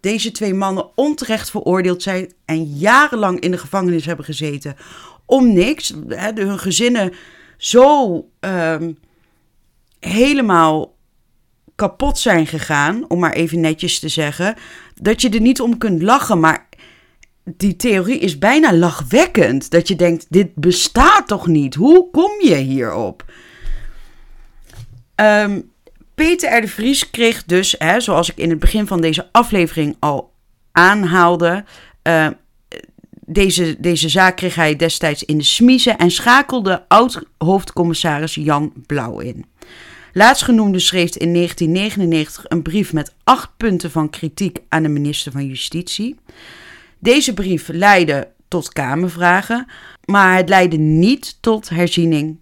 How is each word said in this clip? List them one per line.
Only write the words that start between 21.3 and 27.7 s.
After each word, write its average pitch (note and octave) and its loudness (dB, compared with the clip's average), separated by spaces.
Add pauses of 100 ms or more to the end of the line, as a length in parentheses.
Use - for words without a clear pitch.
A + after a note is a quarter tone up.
niet? C#3+ 2
Hoe E4+ 6
kom F4+ 0 (100)
je A3 4
hierop? A#2 -4 (1900)
Ehm, G#3 2 (540)
Peter D#4+ 0
R. A#3 2
de G#3+ -6
Vries A#3+ -2
kreeg A#3 -2
dus, F#3 0